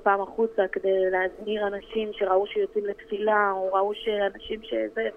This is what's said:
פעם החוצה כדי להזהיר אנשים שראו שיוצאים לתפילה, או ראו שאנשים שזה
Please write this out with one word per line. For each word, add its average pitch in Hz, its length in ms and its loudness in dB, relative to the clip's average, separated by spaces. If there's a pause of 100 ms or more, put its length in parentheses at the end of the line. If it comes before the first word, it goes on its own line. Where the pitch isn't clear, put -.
פעם 196 180 4
החוצה 202 460 0
כדי 190 440 2
להזהיר 202 560 -2
אנשים 214 460 -6
שראו 196 340 2
שיוצאים 202 380 -2
לתפילה, 208 680 2
או 190 220 -2
ראו 196 200 2
שאנשים 208 680 -2
שזה 220 540 -2